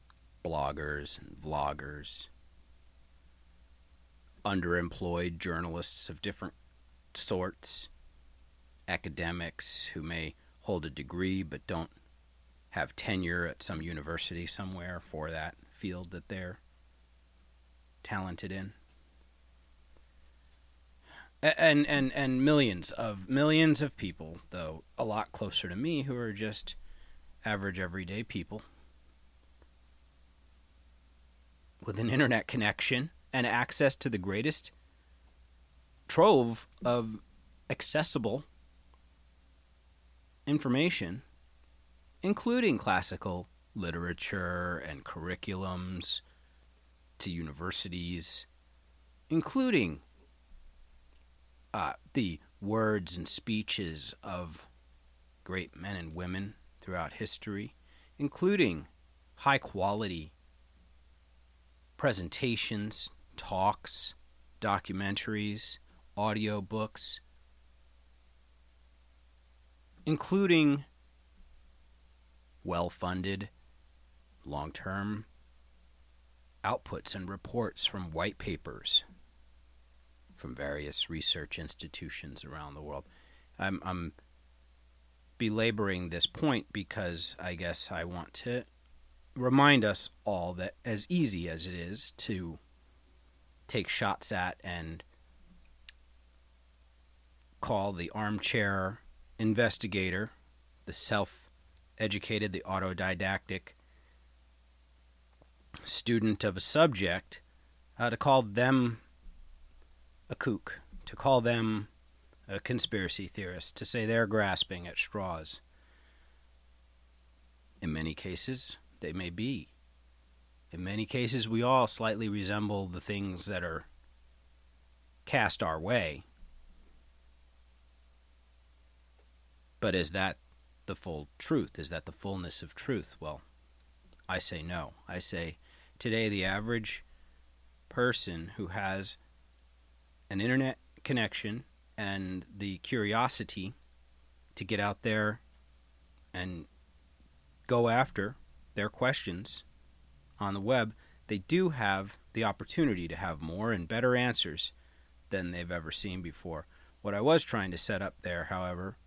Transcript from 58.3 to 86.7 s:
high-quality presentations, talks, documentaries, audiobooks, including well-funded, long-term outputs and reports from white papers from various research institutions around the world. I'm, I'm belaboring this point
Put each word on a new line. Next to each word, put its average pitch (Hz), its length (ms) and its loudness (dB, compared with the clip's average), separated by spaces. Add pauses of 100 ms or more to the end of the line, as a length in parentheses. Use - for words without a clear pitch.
high-quality 101 920 0 (1700)
presentations, 107 1120 0 (260)
talks, - 800 0 (480)
documentaries, 101 1160 0 (360)
audiobooks, 107 1040 -2 (2750)
including 156 800 6 (1800)
well-funded, 92 840 -2 (920)
long-term 98 840 -4 (1400)
outputs - 520 -2
and 92 140 -6
reports - 560 -4
from 92 260 -4
white 85 260 -2
papers - 640 0 (1300)
from 64 180 -10
various 71 560 -4
research 78 480 0
institutions 78 840 -10
around 73 320 -12
the 76 60 -12
world. 73 240 -8 (520)
I'm, 95 260 -2
I'm 87 300 -4 (1200)
belaboring 107 720 2
this 85 160 2
point 135 460 0